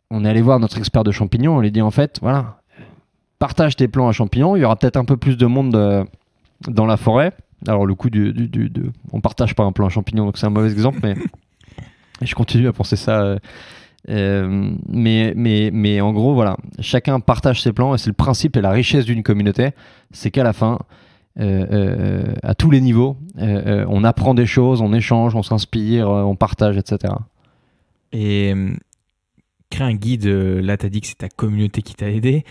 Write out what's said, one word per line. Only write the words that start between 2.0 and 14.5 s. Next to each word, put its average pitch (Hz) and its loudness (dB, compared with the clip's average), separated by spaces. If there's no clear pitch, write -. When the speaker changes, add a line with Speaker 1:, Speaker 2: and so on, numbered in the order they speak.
Speaker 1:
voilà, 127 -4
partage 143 0
tes 127 2
plans 127 0
à 117 2
champignons, 131 0
il 180 2
y 135 4
aura 110 2
peut-être 131 0
un 127 0
peu 135 2
plus 127 0
de 120 4
monde, 127 2
euh, 101 2
dans 110 2
la 110 2
forêt. 131 2
Alors, 101 2
le 95 0
coup 117 -2
du, 107 0
du, 117 -4
du, 113 -2
de, 123 -6
on 107 -4
partage - -2
pas 110 0
un 98 0
plan 101 0
à 95 0
champignons, 104 -2
donc 101 -4
c'est - -2
un 107 0
mauvais 107 0
exemple, 113 -2
mais 101 -2
<laughs> - -20
je 123 -6
continue 120 2
à 117 0
penser - -4
ça, 107 -2
euh, 101 -2
euh, 98 -2